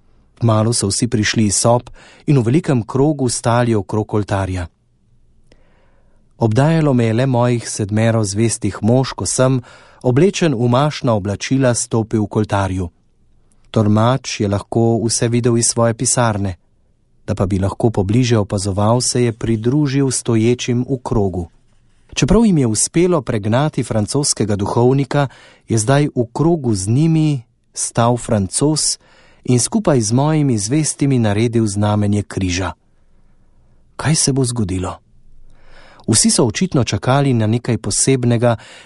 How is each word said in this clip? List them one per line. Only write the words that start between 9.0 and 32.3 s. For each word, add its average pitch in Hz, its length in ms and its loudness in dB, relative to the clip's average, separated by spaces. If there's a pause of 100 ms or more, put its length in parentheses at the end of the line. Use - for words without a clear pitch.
ko 101 100 -6
sem, 131 360 0 (420)
oblečen 160 480 2
v 123 160 0
mašna 131 460 0
oblačila, 107 600 0
stopil 110 540 -2
k - 80 -16
oltarju. 98 540 -2 (800)
Tolmač 110 720 0
je 104 100 0
lahko 113 540 0
vse 117 240 -2
videl 117 280 0
iz 117 140 0
svoje 117 220 0
pisarne. 110 640 -2 (640)
Da 98 160 -6
pa 98 80 0
bi 95 160 -2
lahko 98 320 0
pobliže 113 440 2
opazoval, 104 640 0
se 123 220 0
je 117 80 0
pridružil 131 800 0
stoječim 120 800 0
v 135 140 -2
krogu. 95 440 -2 (640)
Čeprav 190 320 4
jim 190 120 4
je 131 100 2
uspelo 165 540 0
pregnati 117 640 -2
francoskega 107 720 -2
duhovnika, 131 720 0 (420)
je 113 80 0
zdaj 135 380 2
v 123 180 0
krogu 151 420 0
z 95 140 -4
njimi 151 520 2 (320)
stal 120 440 0
Francoz 117 800 -2 (460)
in 123 160 2
skupaj 160 420 0
z 104 100 -4
mojimi 143 460 2
zvestimi 139 640 0
naredil 113 480 0
znamenje 104 560 0
križa. 90 500 -4 (1200)